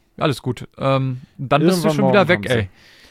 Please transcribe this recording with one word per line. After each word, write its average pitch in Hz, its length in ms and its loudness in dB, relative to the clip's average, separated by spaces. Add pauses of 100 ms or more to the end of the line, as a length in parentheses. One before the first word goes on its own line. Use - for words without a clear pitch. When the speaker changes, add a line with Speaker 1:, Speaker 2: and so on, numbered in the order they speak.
(180)
Speaker 1:
Alles 147 240 -2
gut. - 260 -8 (100)
Ähm, 135 440 -2 (160)
dann 143 240 0
bist 170 220 2
du 151 40 2
Speaker 2:
Irgendwann 156 80 0
Speaker 1:
schon - 140 0
wieder 208 160 4
Speaker 2:
morgen 151 40 -6
Speaker 1:
weg, 180 80 4
Speaker 2:
haben 101 100 -8
sie. 120 120 0
Speaker 1:
ey. 98 100 -4 (420)